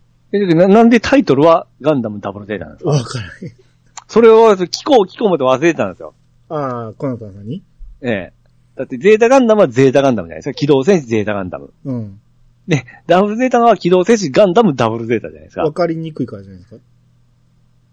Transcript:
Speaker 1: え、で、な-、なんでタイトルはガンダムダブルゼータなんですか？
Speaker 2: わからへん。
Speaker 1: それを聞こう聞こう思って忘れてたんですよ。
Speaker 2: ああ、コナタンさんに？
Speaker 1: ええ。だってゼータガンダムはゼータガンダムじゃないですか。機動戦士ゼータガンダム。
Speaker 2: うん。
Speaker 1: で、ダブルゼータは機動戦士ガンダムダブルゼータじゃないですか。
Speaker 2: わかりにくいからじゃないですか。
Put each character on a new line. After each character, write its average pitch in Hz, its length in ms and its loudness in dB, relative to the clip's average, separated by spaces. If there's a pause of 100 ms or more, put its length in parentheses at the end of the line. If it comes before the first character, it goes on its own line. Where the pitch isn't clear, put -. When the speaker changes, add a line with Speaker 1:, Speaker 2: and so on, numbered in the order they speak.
(320)
Speaker 1:
え、 202 80 -2
で、 185 140 0
な-、 175 140 4
な 220 160 6
ん 233 60 6
で 233 100 4
タ - 160 -2
イ 269 80 4
ト 143 120 0
ル 139 80 2
は 165 240 2 (140)
ガ 151 120 0
ン 131 80 -4
ダ 110 80 -6
ム 104 100 -12
ダ 101 120 -10
ブ 101 80 -14
ル 101 60 -18
ゼ 104 100 -8
ー 92 40 -8
タ 82 60 -16
な 78 60 -20
ん - 40 -20
で - 40 -20
す - 40 -18
か？ - 80 -6
Speaker 2:
わ 131 120 -2
か 117 160 -12
ら 95 60 -12
へ - 20 -16 (220)
ん。 - 40 -20 (540)
Speaker 1:
そ 220 140 0
れ 233 80 6
を 226 260 6
聞 180 300 -8
こ 247 180 4
う - 20 -10
聞 - 140 -14
こ 247 60 -2
う - 20 2
思 175 80 0
っ - 20 0
て 135 60 -2
忘 127 160 2
れ 165 120 0
て 147 60 -4
た 113 100 -4
ん 92 40 -10
で 82 60 -18
す - 40 -20
よ。 78 120 -18 (360)
Speaker 2:
あ 127 400 -8
あ、 107 40 -16
コ 147 140 -10
ナ 127 100 -8
タ 107 80 -16
ン 98 80 -18
さ 98 60 -20
ん 101 80 -18
に？ 175 160 -12 (380)
Speaker 1:
え 120 80 -6
え。 98 240 -6 (420)
だ 131 80 -10
っ 123 40 -14
て 131 100 -12
ゼ 190 160 2
ー 214 60 2
タ 233 100 2
ガ 269 100 4
ン 247 80 2
ダ 214 80 4
ム 208 60 4
は 170 60 4
ゼ 127 200 2
ー 127 60 2
タ 143 80 2
ガ 135 100 2
ン 117 40 0
ダ 101 60 -4
ム 82 60 -10
じ 82 60 -16
ゃ - 20 -14
な - 0 -
い - 40 -14
で - 40 -16
す 143 60 -10
か。 131 40 -6
機 143 140 -6
動 135 160 2
戦 175 180 2
士 127 60 -14
ゼ 113 140 -2
ー 98 40 -4
タ 104 80 -4
ガ 98 100 -6
ン 90 60 -10
ダ 73 80 -12
ム。 69 160 -20 (120)
Speaker 2:
う 131 80 -8
ん。 107 260 -12 (480)
Speaker 1:
で、 151 180 -2 (220)
ダ 214 160 4
ブ 208 60 -2
ル 214 80 -6
ゼ 254 100 0
ー - 20 -4
タ 247 100 2
は 233 180 4
機 175 120 -4
動 180 140 4
戦 226 140 2
士 185 120 -4
ガ 202 160 2
ン 180 80 2
ダ 220 80 2
ム 170 140 2
ダ 117 140 0
ブ 113 100 -6
ル 117 60 -10
ゼ 117 100 -4
ー 104 60 -4
タ 82 80 -12
じ - 20 -20
ゃ 78 40 -20
な 76 40 -20
い 76 60 -20
で - 40 -20
す - 60 -20
か。 175 80 -4
Speaker 2:
わ 151 80 -2
か 170 160 -4
り 165 80 -6
に 160 180 -12
く 139 100 -8
い - 40 -8
か 113 80 -16
ら 98 80 -18
じ 98 60 -20
ゃ - 20 -20
な 92 60 -20
い 90 40 -20
で 92 60 -20
す 107 80 -20
か。 - 60 -20 (1120)